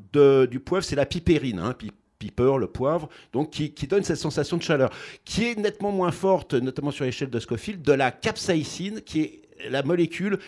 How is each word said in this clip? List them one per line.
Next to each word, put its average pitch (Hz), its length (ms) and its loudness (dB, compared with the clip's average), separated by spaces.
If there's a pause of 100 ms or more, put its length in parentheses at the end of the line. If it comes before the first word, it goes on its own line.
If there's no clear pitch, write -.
(140)
de, 139 320 8
du 123 140 -2
poivre, 185 240 -2
c'est 143 140 -4
la 139 80 2
piperine, 139 540 0
hein, 110 180 -2
pi-, 214 140 -14 (260)
piper, 127 420 2
le 113 80 0
poivre, 151 400 -2 (240)
donc 151 200 -2
qui, 156 200 -4
qui - 160 -8
donne 196 160 2
cette 160 140 -2
sensation 160 400 -2
de 170 60 -4
chaleur, 139 260 2 (340)
qui 214 220 -2
est 233 120 -2
nettement 202 360 -2
moins 185 180 0
forte, 190 440 0
notamment 131 360 -2
sur 135 140 -4
l'échelle 127 240 -4
de 120 100 -4
Scofield, 165 420 -6
de 147 120 4
la 135 180 2
capsaïcine, 196 880 -4
qui 156 220 -4
est - 200 -8 (280)
la 131 140 -2
molécule 170 640 0